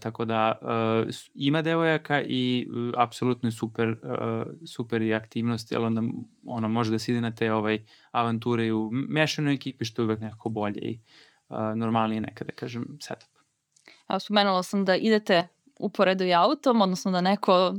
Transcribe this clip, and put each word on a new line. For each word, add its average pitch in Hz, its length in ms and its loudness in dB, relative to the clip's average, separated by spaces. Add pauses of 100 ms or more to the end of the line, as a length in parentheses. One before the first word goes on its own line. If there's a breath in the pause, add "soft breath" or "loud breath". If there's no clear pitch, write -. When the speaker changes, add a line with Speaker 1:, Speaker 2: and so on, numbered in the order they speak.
Speaker 1:
tako 113 240 -4
da, 113 380 2
e, 113 500 0
s-, - 220 -14
ima 147 280 2
devojaka 156 600 2
i, 127 460 0
e, 120 280 -4
apsolutno 120 500 0
je 113 60 0
super, 113 360 -2
e, 113 80 -2 (680)
super 117 360 -4
je 110 120 2
aktivnost, 113 580 -4
jer 120 80 0
onda, 113 220 0 (440)
ono, 113 220 -4
može 113 220 0
da 113 80 0
se 123 140 -2
ide 120 80 0
na 117 140 -4
te, 113 180 0
ovaj, 107 320 0 (260 soft breath)
avanture 117 560 0
i 110 60 0
u 110 200 -2
m-, 135 160 -4
mešanoj 147 460 0
ekipi, 131 300 -8
što 113 180 -4
je 117 40 0
uvek 107 140 0
nekako 110 280 -8
bolje 104 320 -4
i, 113 200 -8 (500 soft breath)
e, 135 40 -14 (200)
normalnije 110 460 0
nekada, - 320 -10
kažem, 123 480 -10
setup. - 280 -14 (800 soft breath)
Speaker 2:
A, 196 120 -2
spomenula 202 440 2
sam 196 220 -2
da 185 120 4
idete 208 520 4 (300)
uporedo 185 460 2
i 180 100 2
autom, 233 480 4
odnosno 185 280 0
da 180 100 2
neko 185 580 4